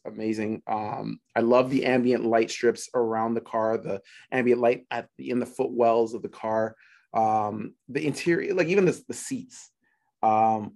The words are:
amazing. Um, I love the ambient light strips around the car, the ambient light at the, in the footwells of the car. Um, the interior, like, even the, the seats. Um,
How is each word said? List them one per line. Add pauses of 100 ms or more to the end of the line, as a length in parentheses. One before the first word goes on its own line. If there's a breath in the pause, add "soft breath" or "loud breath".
amazing.
Um, (140)
I
love
the
ambient
light
strips
around
the
car,
the (320 loud breath)
ambient
light
at (100)
the,
in
the
footwells
of
the
car. (380 soft breath)
Um, (140)
the
interior,
like,
even
the,
the
seats. (520)
Um,